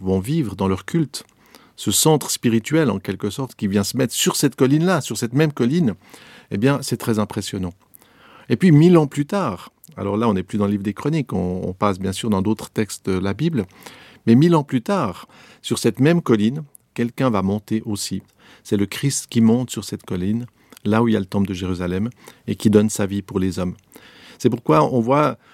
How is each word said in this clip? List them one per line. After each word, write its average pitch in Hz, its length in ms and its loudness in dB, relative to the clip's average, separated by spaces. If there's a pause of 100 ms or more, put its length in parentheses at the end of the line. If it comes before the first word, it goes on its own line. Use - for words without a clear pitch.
vont 92 180 0
vivre 110 380 -4
dans 98 100 0
leur 95 160 -2
culte, - 400 -4 (540)
ce - 140 -4
centre 156 380 2
spirituel, 123 600 0
en 98 100 -2
quelque 101 300 -6
sorte, 131 260 -8
qui 104 140 -4
vient 101 160 0
se - 100 -6
mettre 127 180 -2
sur - 220 -2
cette 135 220 0
colline-là, 156 420 2
sur 113 180 -8
cette 117 160 -4
même 147 200 2
colline, 131 400 0 (560)
eh 104 80 -4
bien, 135 240 2
c'est 123 160 -4
très 113 200 -2
impressionnant. 101 540 -4 (800)
Et 123 60 4
puis, 180 140 4
mille 165 260 8
ans 151 100 6
plus 143 180 -4
tard, 147 460 -6 (240)
alors 98 220 -4
là, 117 100 0
on 110 60 4
n'est 92 100 -2
plus 98 140 -8
dans 101 80 0
le 101 60 0
livre 101 120 -2
des 104 100 -2
Chroniques, 151 380 -4
on, 90 320 -4
on 92 100 -6
passe 98 260 0
bien 95 120 -2
sûr 117 180 -6
dans 98 120 2
d'autres 107 280 -4
textes - 400 -6
de 95 80 0
la 98 160 -4
Bible, 131 320 -2 (600)
mais 113 80 6
mille 165 200 6
ans 147 100 2
plus 131 160 -2
tard, 143 480 -4 (320)
sur - 180 -4
cette 120 220 0
même 165 200 4
colline, 120 420 0 (300)
quelqu'un 120 360 -2
va 101 140 0
monter 107 420 -2
aussi. 101 360 -6 (440)
C'est - 100 -2
le 101 100 0
Christ - 440 -4
qui 120 100 0
monte 117 300 4
sur - 160 -10
cette - 180 -10
colline, 104 440 -4 (360)
là 107 180 2
où 120 60 2
il 113 60 2
y - 20 2
a 101 60 0
le 98 40 -8
temple 101 220 0
de 101 60 -8
Jérusalem, 90 560 -4 (360)
et 107 100 -4
qui - 140 0
donne 104 200 6
sa 104 160 -4
vie 98 160 -4
pour 95 180 -6
les 92 180 -2
hommes. 90 180 -4 (600)
C'est - 120 0
pourquoi 143 440 2
on 127 60 2
voit 131 380 2 (160)